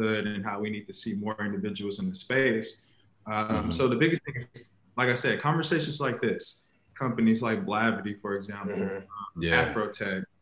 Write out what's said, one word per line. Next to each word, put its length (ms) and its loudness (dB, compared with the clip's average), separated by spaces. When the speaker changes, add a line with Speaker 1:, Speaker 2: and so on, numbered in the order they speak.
Speaker 1:
hood 260 2
and 180 -4
how 140 -4
we 100 -2
need 180 -8
to 60 -12
see 220 -6
more 200 -2
individuals 500 -4
in 100 -2
the 60 -4
space. 540 2
Um, 240 -2
Speaker 2:
Mm-hmm. 220 2
Speaker 1:
so 220 4
the 100 2
biggest 220 2
thing 120 -8
is, 340 -12
like 100 4
I 140 4
said, 180 2
conversations 580 0
like 220 -2
this, 220 0
companies 440 4
like 240 0
Blavity, 480 0
for 160 -2
example, 360 -6
Speaker 3:
Mm-hmm. 220 -2
Speaker 1:
um, 360 -12
Speaker 2:
Yeah. 260 4
Speaker 1:
Afrotech 500 -2